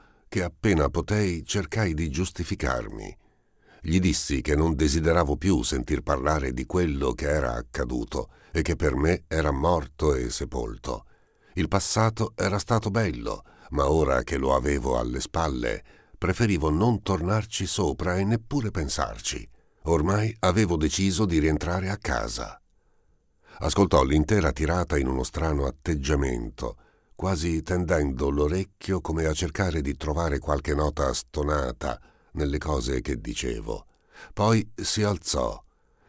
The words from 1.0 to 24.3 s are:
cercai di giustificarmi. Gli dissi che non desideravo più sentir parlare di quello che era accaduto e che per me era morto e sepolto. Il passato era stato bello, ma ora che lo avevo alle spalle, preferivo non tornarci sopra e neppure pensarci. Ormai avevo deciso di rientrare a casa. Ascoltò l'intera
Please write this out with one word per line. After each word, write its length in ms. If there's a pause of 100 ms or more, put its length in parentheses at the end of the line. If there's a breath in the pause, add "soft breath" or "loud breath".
cercai 480
di 160
giustificarmi. 1040 (680 soft breath)
Gli 180
dissi 420
che 140
non 180
desideravo 640
più 240
sentir 400
parlare 520
di 120
quello 480
che 160
era 240
accaduto 760 (220 soft breath)
e 120
che 120
per 200
me 320
era 240
morto 640
e 160
sepolto. 760 (480 soft breath)
Il 140
passato 680
era 220
stato 320
bello, 540 (260 loud breath)
ma 180
ora 360
che 140
lo 180
avevo 420
alle 220
spalle, 640 (340 soft breath)
preferivo 540
non 320
tornarci 640
sopra 500
e 60
neppure 480
pensarci. 760 (360)
Ormai 560
avevo 380
deciso 480
di 120
rientrare 540
a 60
casa. 600 (960 loud breath)
Ascoltò 460
l'intera 480